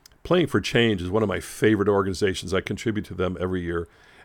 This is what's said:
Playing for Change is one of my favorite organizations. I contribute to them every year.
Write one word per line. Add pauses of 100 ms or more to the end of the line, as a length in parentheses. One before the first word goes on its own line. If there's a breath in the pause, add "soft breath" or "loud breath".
(240)
Playing
for
Change
is
one
of
my
favorite
organizations.
I
contribute
to
them
every
year. (380 soft breath)